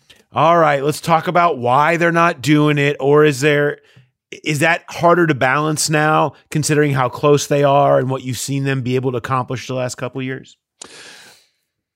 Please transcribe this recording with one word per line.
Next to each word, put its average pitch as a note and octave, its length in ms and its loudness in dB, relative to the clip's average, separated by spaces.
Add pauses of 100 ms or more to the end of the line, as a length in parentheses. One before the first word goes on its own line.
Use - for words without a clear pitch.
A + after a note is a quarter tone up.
(320)
"All D#3+ 260 2
right, D3 260 2
let's D3 180 -4
talk D#3+ 260 0
about E3+ 320 0
why C#3+ 380 2
they're E3+ 140 0
not E3+ 300 0
doing D3+ 380 2
it," C#3+ 200 0
or C#3+ 240 4
is C#3 180 2
there, D3 360 0 (540)
is - 280 -6
that E3 280 0
harder E3+ 400 2
to D3+ 80 0
balance C#3+ 520 -2
now, D#3 460 0 (160)
considering D3 440 -2
how C3 160 0
close D3 380 0
they C#3+ 160 0
are C#3 360 4
and C3 100 -4
what C3 140 -6
you've B2+ 160 -8
seen C#3 240 -6
them C3+ 180 -2
be B2+ 140 -2
able B2+ 160 -2
to B2 80 -4
accomplish B2+ 480 -6
the C3 80 -6
last B2+ 200 -6
couple C3 260 -10
of C3 40 -8
years? C3 320 -14 (1400)